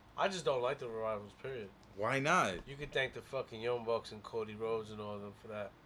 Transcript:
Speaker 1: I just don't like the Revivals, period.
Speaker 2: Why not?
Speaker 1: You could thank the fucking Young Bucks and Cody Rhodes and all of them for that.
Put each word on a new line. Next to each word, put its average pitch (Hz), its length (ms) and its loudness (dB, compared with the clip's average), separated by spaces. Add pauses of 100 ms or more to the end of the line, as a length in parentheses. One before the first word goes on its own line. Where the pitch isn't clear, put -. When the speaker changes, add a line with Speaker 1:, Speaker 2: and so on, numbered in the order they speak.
(180)
Speaker 1:
I 160 100 6
just 180 160 -2
don't 135 180 6
like 139 180 2
the 127 80 -4
Revivals, 110 420 -2 (120)
period. 120 260 -6 (280)
Speaker 2:
Why 117 220 4
not? 139 360 4 (140)
Speaker 1:
You 139 80 -10
could 143 160 -8
thank 131 220 2
the 117 60 -8
fucking 123 400 -6
Young 120 240 0
Bucks 113 260 2
and 107 140 -10
Cody 107 320 -4
Rhodes 110 340 0
and 107 100 -8
all 104 140 -4
of 101 80 -6
them 104 180 -8
for 110 80 -14
that. 104 220 -4 (140)